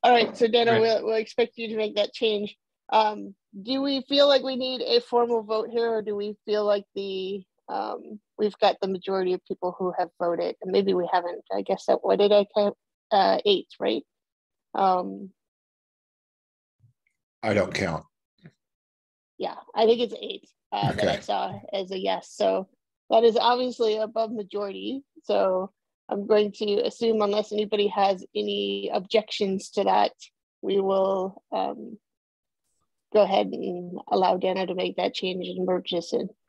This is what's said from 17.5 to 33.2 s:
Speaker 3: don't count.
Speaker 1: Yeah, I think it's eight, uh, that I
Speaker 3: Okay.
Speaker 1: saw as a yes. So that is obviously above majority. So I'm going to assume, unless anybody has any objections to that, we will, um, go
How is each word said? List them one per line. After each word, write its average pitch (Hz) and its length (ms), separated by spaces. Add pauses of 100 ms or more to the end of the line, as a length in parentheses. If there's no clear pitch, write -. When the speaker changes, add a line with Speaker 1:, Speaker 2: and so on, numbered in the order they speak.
Speaker 3:
don't 90 180
count. 82 320 (1300)
Speaker 1:
Yeah, - 160 (180)
I 220 140
think 233 140
it's 214 200
eight, 202 260 (240)
uh, 101 200
that - 160
I 87 60
Speaker 3:
Okay. - 80
Speaker 1:
saw 196 380 (140)
as 190 160
a 190 80
yes. 190 320
So 190 380 (420)
that 226 140
is 226 140
obviously 240 600
above 220 340
majority. 202 720 (200)
So 190 480 (360)
I'm 202 200
going 214 240
to 202 340
assume, 220 380
unless 208 280
anybody 208 360
has 196 360 (120)
any 202 580
objections 196 800
to 196 140
that, 196 260 (500)
we 196 180
will, 190 640 (100)
um, 208 460 (1120)
go 208 100